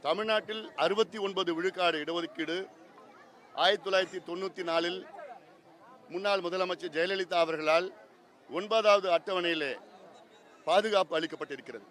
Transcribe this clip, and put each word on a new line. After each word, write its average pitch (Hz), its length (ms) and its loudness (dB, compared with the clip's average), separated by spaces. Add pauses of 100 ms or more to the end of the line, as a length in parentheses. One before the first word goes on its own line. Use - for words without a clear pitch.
தமிழ்நாட்டில் 214 560 -2 (220)
அறுபத்தி 214 420 0
ஒன்பது 190 280 -2
விழுக்காடு 175 480 0
இடஒதுக்கீடு 165 540 -4 (960)
ஆயிரத்தி 180 320 2
தொள்ளாயிரத்தி 190 420 0
தொண்ணூத்தி 185 420 -6
நாலில் 170 300 0 (1120)
முன்னாள் 196 340 0
முதலமைச்சர் 180 500 -4
ஜெயலலிதா 180 500 0
அவர்களால் 160 420 2 (640)
ஒன்பதாவது 202 680 4
அட்டவணையிலே 165 560 -2 (920)
பாதுகாப்பு 190 520 2
அளிக்கப்பட்டிருக்கிறது. 135 720 -8